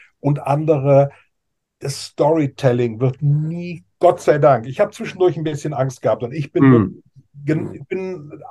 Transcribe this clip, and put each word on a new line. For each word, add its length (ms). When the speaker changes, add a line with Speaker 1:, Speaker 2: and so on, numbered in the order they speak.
Speaker 1:
und 260
andere, 640
das 260
Storytelling 960
wird 220
nie, 600
Gott 220
sei 160
Dank, 300
ich 120
habe 120
zwischendurch 460
ein 60
bisschen 300
Angst 280
gehabt 220
und 100
ich 180
bin 120
Speaker 2:
Hm. 400
Speaker 1:
gen-, 320
ich 120
bin 440